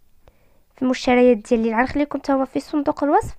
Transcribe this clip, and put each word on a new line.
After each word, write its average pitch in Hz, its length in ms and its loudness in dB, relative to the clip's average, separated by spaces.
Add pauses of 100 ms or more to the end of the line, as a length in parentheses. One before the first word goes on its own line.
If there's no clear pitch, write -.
(760)
في - 60 -8
المشتريات 247 560 2
ديالي، 226 260 -2
اللي 226 120 -2
غنخليكم 277 440 -2
حتى 277 140 -2
هو 269 120 0
في 285 140 -6
صندوق 294 440 -4
الوصف، 349 360 0